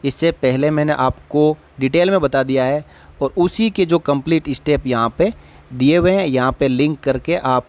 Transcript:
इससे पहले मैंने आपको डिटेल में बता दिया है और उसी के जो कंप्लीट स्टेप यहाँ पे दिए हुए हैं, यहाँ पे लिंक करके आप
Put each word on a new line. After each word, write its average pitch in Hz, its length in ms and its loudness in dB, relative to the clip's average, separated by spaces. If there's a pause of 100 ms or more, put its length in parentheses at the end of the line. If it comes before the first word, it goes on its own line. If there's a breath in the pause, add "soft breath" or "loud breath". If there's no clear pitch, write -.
इससे 156 280 0
पहले 135 380 0
मैंने 151 240 0
आपको 147 640 0 (240)
डिटेल 165 300 2
में 196 100 2
बता 135 220 0
दिया 131 220 0
है 147 200 -2 (380 loud breath)
और 135 160 -2
उसी 202 320 0
के 190 160 -2
जो 165 140 2
कंप्लीट 151 500 -2
स्टेप 139 360 -2
यहाँ 117 320 -2
पे 202 140 0 (400 loud breath)
दिए 131 240 2
हुए 175 160 2
हैं, 190 140 0
यहाँ 127 260 0
पे 139 160 0
लिंक 143 320 0
करके 143 360 -2
आप 127 320 0